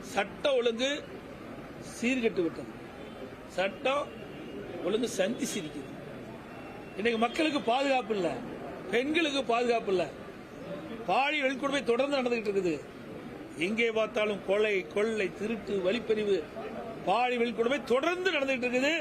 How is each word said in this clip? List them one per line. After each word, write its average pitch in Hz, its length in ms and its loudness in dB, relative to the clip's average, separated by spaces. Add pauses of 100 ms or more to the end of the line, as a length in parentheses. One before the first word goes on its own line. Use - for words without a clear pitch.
(120)
சட்ட 202 320 -2 (140)
ஒழுங்கு 240 320 2 (1040)
சீர்கெட்டு 226 480 2
விட்டது. 151 260 -4 (840)
சட்டம் 254 500 0 (800)
ஒழுங்கு 226 220 2 (100)
சந்தி 208 340 0
சிரிக்குது. 151 380 -6 (1080)
இன்னைக்கு 220 260 2
மக்களுக்கு 285 360 2 (120)
பாதுகாப்பு 254 440 4
இல்ல, 180 120 2 (640)
பெண்களுக்கு 277 500 4 (100)
பாதுகாப்பு 233 420 4
இல்ல, 175 100 4 (1040)
பாலியல் 277 360 4
வன்கொடுமை 269 360 2 (100)
தொடர்ந்து 277 260 4
நடந்துகிட்டு 240 320 2
இருக்குது. 185 240 2 (920)
எங்கே 226 220 2 (100)
பார்த்தாலும் 214 500 0
கொலை, 208 260 4 (200)
கொள்ளை, 208 340 2 (100)
திருட்டு, 208 360 -2 (120)
வழிப்பறிவு, 208 520 2 (680)
பாலியல் 240 360 4
வன்கொடுமை 240 340 2 (140)
தொடர்ந்து 349 440 2
நடந்துகிட்டு 269 320 2
இருக்குது. 262 320 4